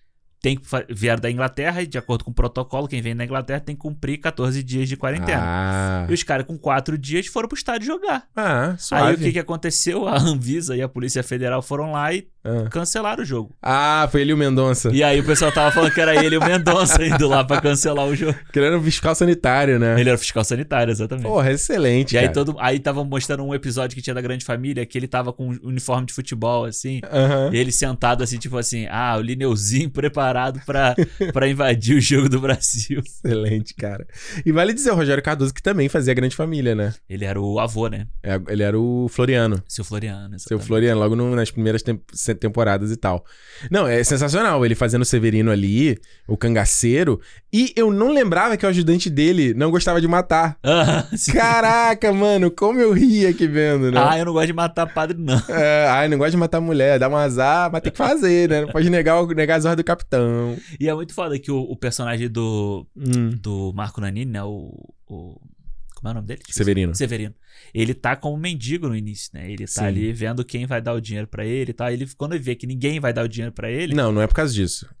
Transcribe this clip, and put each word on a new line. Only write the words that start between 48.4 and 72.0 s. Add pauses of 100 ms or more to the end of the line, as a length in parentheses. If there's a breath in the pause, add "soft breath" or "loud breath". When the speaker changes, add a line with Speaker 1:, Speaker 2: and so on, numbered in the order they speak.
Speaker 2:
que
o
ajudante
dele
não
gostava
de
matar.
Speaker 1:
Aham,
<laughs>
sim.
Speaker 2:
Caraca,
mano,
como
eu
ria
aqui
vendo,
né?
Speaker 1:
"Ah,
eu
não
gosto
de
matar
padre,
não." (140)
Speaker 2:
É,
"Ai,
não
gosto
de
matar
mulher,
dá
um
azar,
mas
tem
que
fazer,
né?
Não
pode
negar
o,
negar
as
ordens
do
capitão." (220 loud breath)
Speaker 1:
E
é
muito
foda
que
o,
o
personagem
do, (100)
Speaker 2:
Hum. (100)
Speaker 1:
do
Marco
Nanini,
né?
O, (340)
o, (540)
como
é
o
nome
dele?
Esqueci.
Speaker 2:
Severino.
Speaker 1:
Severino. (400 soft breath)
Ele
tá
como
mendigo
no
início,
né?
Ele
tá
Speaker 2:
Sim.
Speaker 1:
ali
vendo
quem
vai
dar
o
dinheiro
pra
ele
e
tal.
Ele,